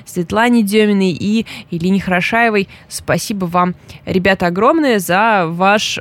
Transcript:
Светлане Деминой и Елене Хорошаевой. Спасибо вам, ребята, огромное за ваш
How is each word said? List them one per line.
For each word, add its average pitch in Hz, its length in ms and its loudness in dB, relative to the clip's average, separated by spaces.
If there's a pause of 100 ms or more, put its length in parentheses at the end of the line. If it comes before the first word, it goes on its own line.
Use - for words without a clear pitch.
Светлане 220 560 0
Деминой 202 480 2
и 208 340 -2 (260)
Елене 185 300 0
Хорошаевой. 202 680 0 (200)
Спасибо - 560 -4
вам, 180 300 0 (320)
ребята, 185 400 0
огромное 233 540 2
за 190 460 2
ваш 190 540 0